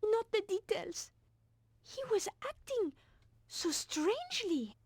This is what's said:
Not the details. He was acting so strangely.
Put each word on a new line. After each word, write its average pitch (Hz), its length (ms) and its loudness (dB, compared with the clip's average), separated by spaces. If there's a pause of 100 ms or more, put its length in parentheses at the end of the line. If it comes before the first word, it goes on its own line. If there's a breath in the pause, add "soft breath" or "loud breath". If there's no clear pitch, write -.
Not 453 280 4
the 427 160 4
details. 370 640 -2 (720)
He - 180 -12 (100)
was 415 160 4 (160)
acting 494 500 -2 (540 soft breath)
so - 240 -2
strangely. 359 1160 0